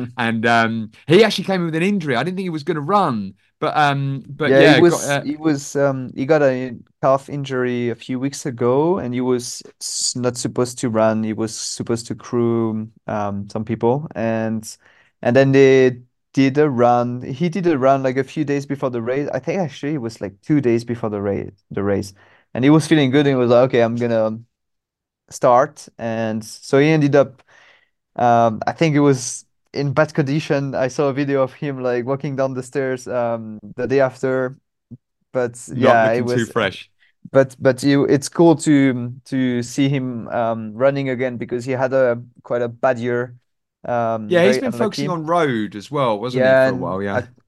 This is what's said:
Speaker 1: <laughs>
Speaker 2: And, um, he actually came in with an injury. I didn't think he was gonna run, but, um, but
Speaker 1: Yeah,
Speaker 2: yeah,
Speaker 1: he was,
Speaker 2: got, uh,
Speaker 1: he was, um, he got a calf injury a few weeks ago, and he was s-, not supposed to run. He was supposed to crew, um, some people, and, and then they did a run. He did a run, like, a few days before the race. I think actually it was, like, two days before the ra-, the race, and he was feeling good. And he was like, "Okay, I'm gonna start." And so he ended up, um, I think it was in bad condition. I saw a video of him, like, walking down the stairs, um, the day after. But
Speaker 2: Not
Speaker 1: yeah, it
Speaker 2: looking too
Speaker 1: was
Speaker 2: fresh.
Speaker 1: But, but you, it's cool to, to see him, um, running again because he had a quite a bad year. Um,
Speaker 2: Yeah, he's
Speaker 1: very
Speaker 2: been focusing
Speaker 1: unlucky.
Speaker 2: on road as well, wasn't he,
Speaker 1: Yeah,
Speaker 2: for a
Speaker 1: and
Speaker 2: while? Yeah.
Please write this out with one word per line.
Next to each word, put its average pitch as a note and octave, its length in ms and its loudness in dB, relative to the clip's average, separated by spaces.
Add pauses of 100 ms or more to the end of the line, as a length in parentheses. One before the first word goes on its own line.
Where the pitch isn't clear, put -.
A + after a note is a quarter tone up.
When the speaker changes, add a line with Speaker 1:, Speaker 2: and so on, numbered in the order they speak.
Speaker 1:
<laughs> A#2+ 140 -10
Speaker 2:
And, A2+ 280 -2
um, A2+ 460 2 (160)
he F#3 160 6
actually G3+ 220 0
came F#3+ 160 -2
in E3+ 40 -2
with D#3+ 100 -4
an D#3+ 80 -2
injury. F3 320 -2
I A#2+ 80 0
didn't F#3 140 -6
think G3 80 -6
he F3+ 60 -6
was D#3 120 -8
gonna D#3 180 -4
run, C#3 520 -2 (260)
but, - 160 -4
um, C#3 520 0
but C#3 240 -2
Speaker 1:
Yeah, C3+ 100 6
Speaker 2:
yeah, D#3 140 8
Speaker 1:
he D#3 60 6
was, E3+ 120 6
Speaker 2:
got, C3+ 160 -4
uh, C#3+ 140 0
Speaker 1:
he C#3+ 140 -6
was, D3+ 380 -2
um, C3+ 400 0
he C3+ 100 -4
got D3+ 180 4
a B2+ 320 0 (260)
calf C3+ 280 2
injury B2+ 600 -4
a A2+ 60 -4
few B2+ 240 -8
weeks C#3 260 -6
ago, C#3 540 0
and B2 140 -6
he B2+ 80 -2
was B2 420 -4 (180)
s-, - 340 -6
not B2 220 -2
supposed B2 420 -4
to C3 100 -2
run. A2 340 2
He A2 100 -4
was A2 220 -6
supposed A#2 520 -6
to A2+ 80 -10
crew, A2+ 760 -2 (180)
um, G2+ 420 -6
some A2 160 -6
people, A#2+ 500 0
and, A2 640 -4 (440)
and A#2+ 140 2
then C3+ 160 6
they C3 500 6 (320)
did C3+ 240 2
a D3+ 120 4
run. A#2+ 520 2
He D3 280 -4
did F3 180 -2
a D#3 100 2
run, C3+ 240 4
like, C3 140 -2
a C3+ 80 0
few D3 220 -6
days C#3+ 200 -2
before C#3+ 260 -4
the A#2+ 100 -4
race. C3 320 -4
I C3+ 60 -4
think E3+ 200 -4
actually D3 360 -6
it C3 60 -6
was, A2+ 200 -8
like, G2 200 -10
two D3+ 200 2
days A#2 240 2
before A#2 240 -6
the G#2 120 -4
ra-, G2 300 -4 (200)
the G2 120 -4
race, G2 300 -2 (400)
and A#2 100 -2
he C#3 60 4
was D#3 180 4
feeling D3 240 2
good. C#3+ 160 4
And C3+ 80 2
he - 0 -
was B2 140 2
like, B2 200 6
"Okay, B2 120 2
I'm A#2 140 0
gonna A2+ 440 -2 (920)
start." C#3 580 2 (100)
And A2+ 480 -4
so - 340 0
he D3 100 4
ended D3 260 2
up, C3+ 280 0 (720)
um, A#2 520 2
I - 40 0
think D#3+ 240 0
it C#3+ 60 4
was C#3 440 0 (260)
in C#3 220 -4
bad D#3 200 0
condition. C#3 600 -2
I B2+ 140 -2
saw C#3+ 200 -2
a C3 40 -2
video C#3 300 0
of - 100 -4
him, C#3 280 -8
like, B2 240 -2
walking C#3 300 -6
down C3+ 200 -2
the A#2+ 80 -6
stairs, C3 440 -6
um, A2+ 520 -6 (160)
the B2 120 -6
day C3+ 140 2
after. C3 560 -2 (720)
But B2 380 -4
Speaker 2:
Not - 80 -8
Speaker 1:
yeah, A#2 360 6
it B2 80 0
Speaker 2:
looking A#2+ 160 -2
too A#2 40 0
Speaker 1:
was G#2+ 100 -6
Speaker 2:
fresh. G2+ 380 -4 (420)
Speaker 1:
But, C3+ 280 2
but B2+ 240 2
you, C#3 220 4
it's C#3 240 2
cool E3+ 260 6
to, C3 580 2 (120)
to B2+ 360 -2
see C3+ 260 -2
him, B2+ 420 -4
um, A2+ 440 -4
running C3+ 360 0
again B2 280 -4
because A#2+ 280 -8
he C3 80 -4
had B2+ 200 -2
a B2 260 2 (220)
quite A#2+ 220 -4
a A#2+ 40 -2
bad A#2+ 300 -2
year. B2 380 -4 (500)
Um, A2+ 420 -4
Speaker 2:
Yeah, F3 180 2
he's G3+ 120 4
Speaker 1:
very C4 140 -4
Speaker 2:
been - 0 -
focusing G#3 340 -4
Speaker 1:
unlucky. E3 160 -6
Speaker 2:
on D3+ 60 -8
road B2 480 -2
as G2 160 -14
well, B2 280 -2
wasn't B2+ 260 -2
he, C3 40 4
Speaker 1:
Yeah, C3 140 6
Speaker 2:
for C3 80 2
a - 20 -6
Speaker 1:
and B2+ 80 -8
Speaker 2:
while? F#2 220 -6
Yeah. G2+ 240 -4 (200)